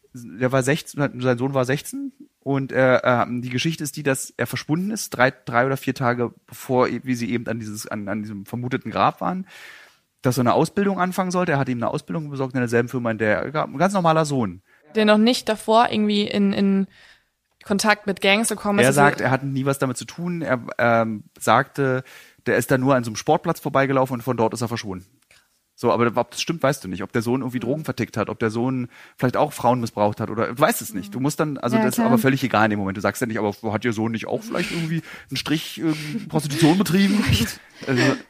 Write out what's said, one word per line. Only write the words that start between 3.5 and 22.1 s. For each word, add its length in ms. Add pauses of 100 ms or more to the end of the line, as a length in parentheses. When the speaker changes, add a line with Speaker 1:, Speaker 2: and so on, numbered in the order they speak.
Speaker 1:
Geschichte 340
ist 120
die, 60
dass 340
er 100
verschwunden 460
ist, 180
drei, 200
drei 360
oder 100
vier 180
Tage 380 (140)
bevor, 420
e-, 160
wie 120
sie 160
eben 160
an 100
dieses, 280
an, 220
an 140
diesem 240
vermuteten 440
Grab 300
waren, 260 (760)
dass 160
er 40
eine 120
Ausbildung 460
anfangen 320
sollte. 200
Er 60
hatte 140
ihm 60
eine 100
Ausbildung 420
besorgt 240
in 60
derselben 280
Firma, 220
in 80
der 240
er 80
gab, 180
ein 100
ganz 140
normaler 320
Sohn. 380 (320)
Speaker 2:
Der 120
noch 120
nicht 300
davor 420
irgendwie 320
in, 300
in 340 (800)
Kontakt 420
mit 140
Gangs 280
gekommen 300
ist, 60
Speaker 1:
Er 40
Speaker 2:
also 120
Speaker 1:
sagt, 220
er 80
hatte 160
nie 180
was 140
damit 180
zu 80
tun. 380
Er, 180 (180)
ähm, 460 (140)
sagte, 640 (420)